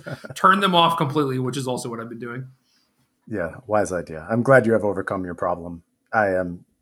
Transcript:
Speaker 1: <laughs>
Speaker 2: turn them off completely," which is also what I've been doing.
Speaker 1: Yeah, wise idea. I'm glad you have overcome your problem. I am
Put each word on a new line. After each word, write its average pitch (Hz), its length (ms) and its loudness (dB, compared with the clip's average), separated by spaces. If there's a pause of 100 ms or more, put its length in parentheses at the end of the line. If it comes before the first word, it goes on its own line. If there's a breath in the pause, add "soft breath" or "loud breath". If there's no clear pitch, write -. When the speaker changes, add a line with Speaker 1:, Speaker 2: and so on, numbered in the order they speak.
(180)
Speaker 1:
<laughs> - 180 -16
Speaker 2:
turn 196 240 4
them 190 160 2
off 165 220 4
completely," 135 420 0
which 127 160 -2
is 131 140 -4
also 123 200 -6
what 113 120 -8
I've 117 80 -12
been 113 100 -12
doing. 123 280 -10 (840)
Speaker 1:
Yeah, 87 260 -4 (100)
wise 101 280 0
idea. 80 360 -8
I'm 113 140 2
glad 127 220 6
you 113 80 4
have 98 120 2
overcome 95 400 -2
your 87 100 -8
problem. 85 480 -6 (300)
I 107 160 4
am 90 340 -2 (180)